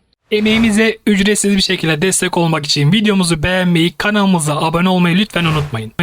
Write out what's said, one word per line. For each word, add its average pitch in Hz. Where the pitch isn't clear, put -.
Emeğimize 220
ücretsiz 202
bir 185
şekilde 160
destek 180
olmak 160
için 147
videomuzu 190
beğenmeyi, 175
kanalımıza 190
abone 165
olmayı 180
lütfen 190
unutmayın. 143